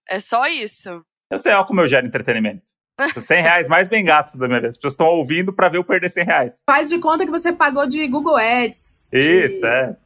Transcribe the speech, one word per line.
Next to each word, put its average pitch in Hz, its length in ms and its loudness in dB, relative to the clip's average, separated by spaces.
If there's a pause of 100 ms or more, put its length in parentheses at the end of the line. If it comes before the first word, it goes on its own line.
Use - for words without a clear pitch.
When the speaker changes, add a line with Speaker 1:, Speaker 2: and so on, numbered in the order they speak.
Speaker 1:
é 190 140 -6
só - 260 -2
isso. 214 560 -8 (280)
Speaker 2:
Eu - 80 -4
sei, - 160 2
ó, 196 100 4
como 190 160 0
eu 156 80 4
gero 127 180 2
entretenimento. 110 560 -4 (580)
Cem 170 220 2
reais 165 260 2
mais 175 200 4
bem 220 160 0
gastos 151 360 2
da 127 80 -2
minha 123 100 0
vida. 113 120 -2
As 120 60 -14
pessoas 139 200 -6
tão 165 100 2
ouvindo 165 460 0
pra 190 160 2
ver 170 100 -4
eu 180 60 -2
perder 180 260 -2
cem 175 140 -4
reais. 143 440 -2
Speaker 3:
Faz 294 200 2
de 339 100 -2
conta 330 260 0
que 320 60 -4
você 339 220 -2
pagou 294 340 0
de 302 220 -4
Google 294 280 0
Ads, 233 760 -2
de 156 340 4
Speaker 2:
Isso, - 180 -4
é. 123 420 0